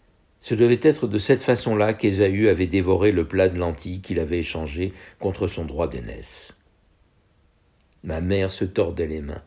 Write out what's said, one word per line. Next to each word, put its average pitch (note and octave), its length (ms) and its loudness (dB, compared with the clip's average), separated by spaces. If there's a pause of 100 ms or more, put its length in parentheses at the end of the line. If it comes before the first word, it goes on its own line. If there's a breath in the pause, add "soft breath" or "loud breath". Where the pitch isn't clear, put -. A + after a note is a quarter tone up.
(420 soft breath)
Ce - 120 -4
devait A#2+ 300 4
être D3 240 4
de G#2 100 -2
cette B2+ 240 2
façon-là A2 520 2
qu'Ésaü G2+ 560 2
avait F2+ 180 2
dévoré F#2 460 2
le E2+ 120 0
plat F#2+ 220 2
de F2+ 100 -2
lentilles F2+ 440 -6
qu'il F2 180 -4
avait E2 200 -4
échangé D#2+ 540 -6 (240 loud breath)
contre F#2+ 300 -4
son - 160 -8
droit D#2 240 -4
d'aînesse. - 640 -14 (1500)
Ma D#2+ 200 -6
mère F#2+ 280 0
se - 140 -6
tordait E2+ 440 -2
les D#2 120 -6
mains. « D2 280 -10